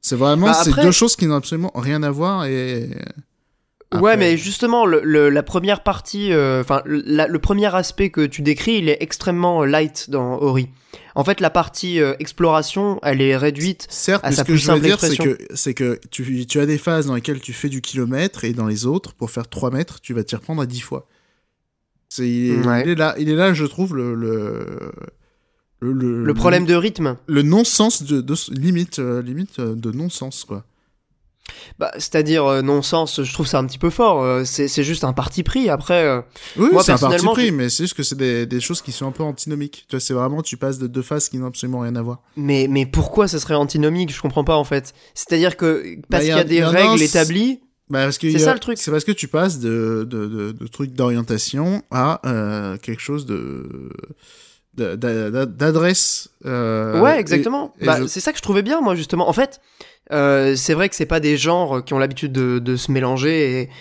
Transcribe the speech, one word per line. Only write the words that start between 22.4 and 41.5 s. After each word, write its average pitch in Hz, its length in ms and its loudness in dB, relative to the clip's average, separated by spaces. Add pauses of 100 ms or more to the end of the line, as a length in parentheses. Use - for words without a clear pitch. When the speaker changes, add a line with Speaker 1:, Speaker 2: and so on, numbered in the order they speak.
Speaker 1:
est, 117 140 2
Speaker 2:
Ouais. 120 200 2
Speaker 1:
il 175 40 0
est 175 40 2
là, 156 240 0
il 151 100 -2
est 151 80 2
là, 185 160 4
je 151 140 0
trouve, 180 280 -4
le, 120 200 -2
le... 110 760 -6 (920)
Le, 123 120 -2
le, 120 320 -2
Speaker 2:
Le 113 100 2
problème 180 300 4
de 170 100 4
rythme. 170 420 0 (100)
Speaker 1:
le 143 160 4
non-sens 214 640 4
de, 139 180 0
de, 135 120 -2 (180)
limite, 170 480 -2
euh, 123 200 -2
limite, 135 380 -8
euh, 117 160 -4
de 113 180 -6
non-sens, 139 520 -8
quoi. 104 200 -12 (1120)
Speaker 2:
Bah, - 160 -2
c'est-à-dire, 156 520 2
euh, 135 160 2
non-sens, 143 640 0
je 127 80 -8
trouve 151 160 -2
ça 139 100 0
un 131 80 0
petit 131 120 -10
peu 170 120 0
fort, 185 320 2
euh, 127 220 0
c'est, 139 240 -2
c'est 139 160 0
juste 156 180 -2
un 131 100 0
parti 135 300 -4
pris, 262 280 2
après, 165 340 2
euh, 131 160 2 (360)
Speaker 1:
Oui, 220 160 4
Speaker 2:
moi, 370 120 6
Speaker 1:
c'est 190 80 4
un - 60 6
parti 139 180 4
Speaker 2:
personnellement, 180 160 4
Speaker 1:
pris, 240 160 2
Speaker 2:
je 185 40 2
Speaker 1:
mais 127 160 0
c'est 135 140 -2
juste 180 140 -4
que 139 80 -4
c'est 135 120 -4
des, 120 300 0
des 120 140 -4
choses 165 200 -4
qui 135 120 -12
sont 135 160 -6
un - 20 -6
peu 156 140 -6
antinomiques. 147 640 -8
Tu - 80 -6
vois, 131 40 -2
c'est 131 140 -2
vraiment, 131 280 -2
tu 135 140 -8
passes 135 220 -4
de 131 80 -6
deux 123 160 -4
phases 147 260 -2
qui 127 100 -6
n'ont 127 100 -6
absolument 127 320 -6